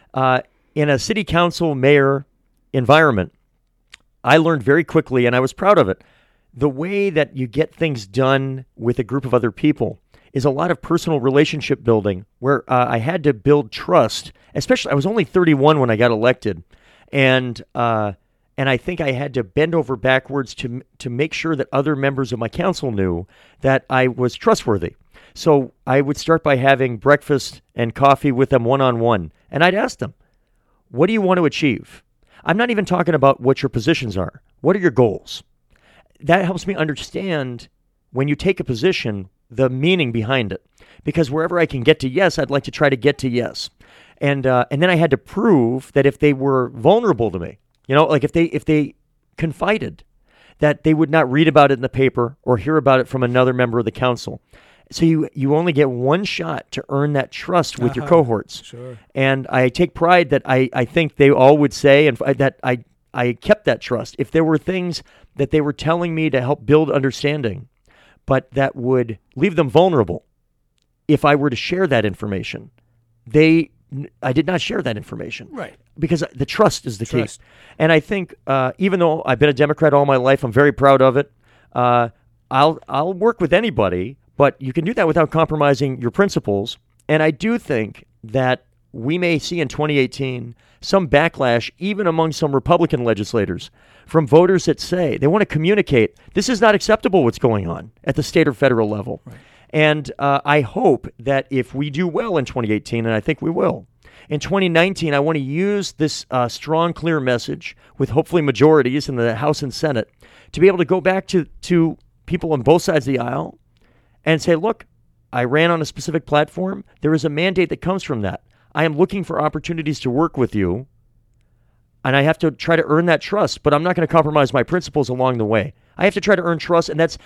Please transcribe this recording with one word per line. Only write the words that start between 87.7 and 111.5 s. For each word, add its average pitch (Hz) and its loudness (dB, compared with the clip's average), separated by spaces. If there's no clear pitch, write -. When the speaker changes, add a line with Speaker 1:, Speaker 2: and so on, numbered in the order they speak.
Speaker 1:
that 127 -2
we 139 -6
may 170 0
see 170 -6
in 143 -4
twenty 147 -2
eighteen 127 -4
some 190 0
backlash, 131 2
even 196 -4
among 160 0
some 143 -2
Republican 151 0
legislators, 101 -2
from 156 2
voters 175 4
that 156 0
say 175 -4
they 131 0
want 190 2
to 190 2
communicate, 156 0
"This - -2
is 220 0
not 214 6
acceptable 202 2
what's 117 0
going 104 0
on 82 -10
at 139 -2
the 156 -2
state 160 0
or 131 -4
federal 113 0
level." 107 -8
Speaker 2:
Right. 113 -20
Speaker 1:
And, 151 0
uh, 139 0
I 147 2
hope 156 0
that 135 -2
if 131 -4
we 147 -6
do 170 -2
well 190 -2
in 127 -2
twenty 113 -4
eighteen, 113 -4
and 113 0
I 107 0
think - -4
we 160 -2
will, 170 -2
in 151 -4
twenty 190 0
nineteen, 170 2
I 143 2
want 156 0
to 139 -4
use 190 -2
this, - -4
uh, 123 0
strong, 160 -2
clear 156 -2
message 127 -4
with 135 0
hopefully 156 0
majorities 139 4
in 135 -6
the 117 0
House 147 -4
and 131 -8
Senate 139 -4
to - -8
be 175 6
able 190 4
to 175 2
go 185 0
back 185 -2
to, 175 0